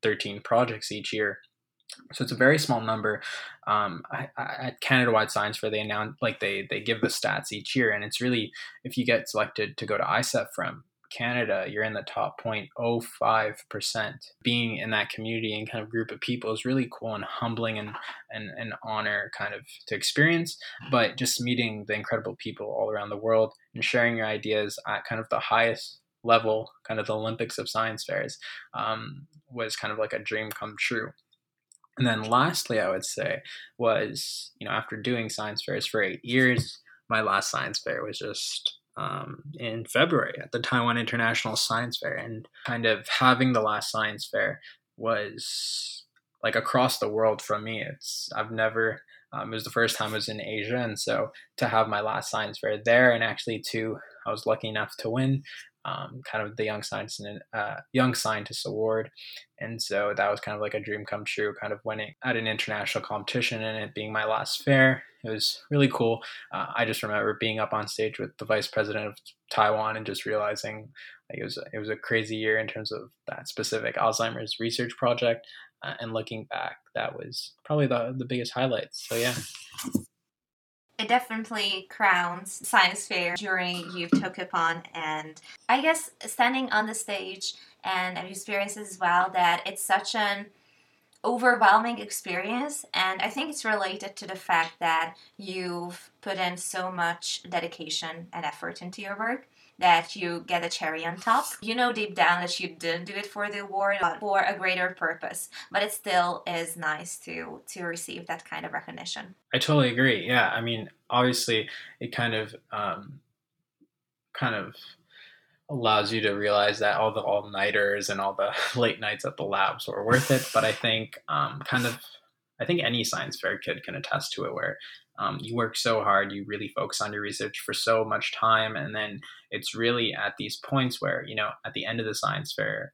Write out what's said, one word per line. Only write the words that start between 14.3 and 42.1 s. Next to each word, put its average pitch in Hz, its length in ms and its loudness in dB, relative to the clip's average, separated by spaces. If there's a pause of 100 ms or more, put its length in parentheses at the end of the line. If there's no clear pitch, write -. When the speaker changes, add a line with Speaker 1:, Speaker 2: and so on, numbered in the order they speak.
Speaker 1:
Being 120 340 2
in 110 140 -4
that 107 180 2
community 110 480 -4
and 107 140 -6
kind 113 120 -6
of 107 60 -10
group 113 220 -2
of 107 100 -10
people 120 320 -2
is 110 120 -4
really 127 260 2
cool 113 240 -6
and 104 100 -6
humbling 113 540 -2
and, 104 120 -6 (420)
and 107 260 -10
an 113 140 -8 (120)
honor 107 540 -2
kind 104 160 -4
of 101 60 -10 (260)
to - 80 -2
experience, 165 640 2 (320)
but 127 260 4
just - 240 0
meeting 113 460 0
the 104 80 -2
incredible 110 460 -2
people 107 260 -8
all 107 240 0
around 104 200 -4
the 104 60 -4
world 110 380 4 (180)
and 113 120 -4
sharing 117 320 4
your 110 100 0
ideas 107 640 0
at 104 160 -2
kind 113 160 -4
of 113 100 -8
the 113 80 2
highest 113 600 2 (240)
level, 113 480 4 (140)
kind 113 120 -2
of 104 80 -2
the 107 80 0
Olympics 113 420 -2
of 113 120 -6
science 110 360 -2
fairs, - 320 -4 (380)
um, 113 540 -6 (200)
was 117 280 -4
kind 107 160 -4
of 107 60 -4
like 107 140 0
a 110 60 -2
dream 107 320 -4
come 104 260 -8
true. - 340 -2 (880)
And 123 80 4
then 110 180 2
lastly, 123 560 4
I 95 100 2
would 95 160 -2
say - 360 -2 (360)
was, 107 800 0
you 107 80 -10
know, - 80 0
after 107 220 -2
doing 113 320 0
science 107 360 -4
fairs 101 220 -2
for 110 160 2
eight 92 220 -2
years, 127 560 4 (280)
my 110 140 2
last 98 280 2
science - 280 -2
fair - 260 -4
was 107 140 -8
just, - 600 -4 (180)
um, - 440 -6 (120)
in 117 300 -4
February 147 580 2
at - 100 -10
the 120 60 -2
Taiwan 120 400 2
International 117 580 2
Science 117 460 0
Fair, - 120 -4